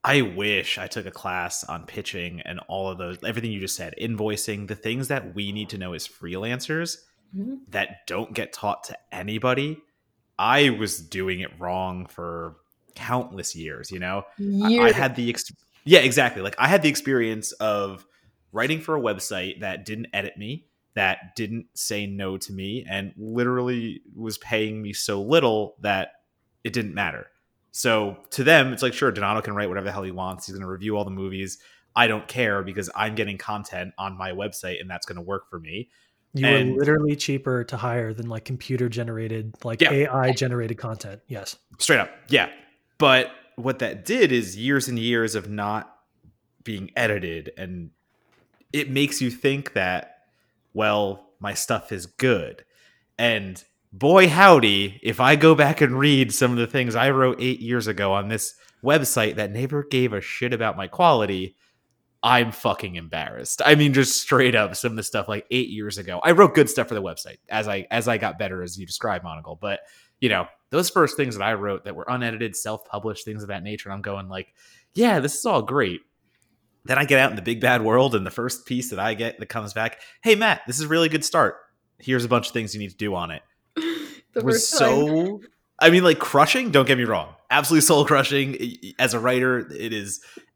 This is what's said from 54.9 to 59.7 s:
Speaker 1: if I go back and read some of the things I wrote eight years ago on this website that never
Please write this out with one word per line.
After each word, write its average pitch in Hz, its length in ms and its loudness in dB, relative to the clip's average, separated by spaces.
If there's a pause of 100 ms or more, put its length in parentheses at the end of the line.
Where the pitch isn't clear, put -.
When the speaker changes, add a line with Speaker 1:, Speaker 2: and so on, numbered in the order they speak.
Speaker 1:
if 113 180 -2
I 135 160 6
go 160 180 10
back 147 280 4
and 131 160 2
read 135 340 4
some 123 200 2
of 120 40 0
the 117 100 0
things 120 300 -2
I 127 140 4
wrote 131 320 2
eight 127 180 -2
years 113 260 -2
ago 98 280 0
on 101 140 -2
this 110 260 -4 (280)
website 127 540 2
that 104 160 -4
never 135 300 -4